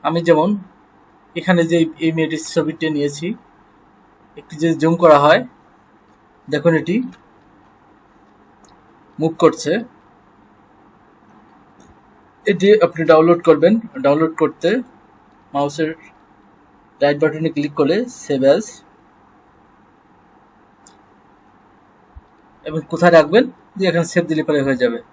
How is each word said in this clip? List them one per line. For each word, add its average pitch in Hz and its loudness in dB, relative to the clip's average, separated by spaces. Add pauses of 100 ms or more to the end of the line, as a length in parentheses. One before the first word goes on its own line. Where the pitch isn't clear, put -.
আমি 165 -2
যেমন 165 4 (880)
এখানে 170 0
যে 170 0 (280)
এই 160 0
মেয়েটির 160 -4 (120)
ছবিটি 156 -4 (100)
নিয়েছি, 143 -6 (1120)
একটু - -20
যদি 165 0
জুম 165 2
করা 156 4
হয়, 170 4 (1120)
দেখুন 156 0
এটি 180 -4 (2250)
মুভ 160 -2 (120)
করছে। - 0 (2750)
এটি 196 2 (180)
আপনি 165 -6
ডাউনলোড 165 6
করবেন। 160 4 (320)
ডাউনলোড 151 2
করতে - -2 (840)
মাউসের 143 -4 (1080)
রাইট 143 0
বাটনে 156 -2
ক্লিক 147 -6
করে 151 2 (280)
save 135 -2
as, 214 -2 (4000)
এবং 160 -6 (120)
কোথায় 170 2
রাখবেন, 165 2 (320)
যে 190 -4
এখানে 165 -2
সেভ 170 0
দিলে 156 -2
পরে 143 0
হয়ে 131 -2
যাবে। 120 -2 (140)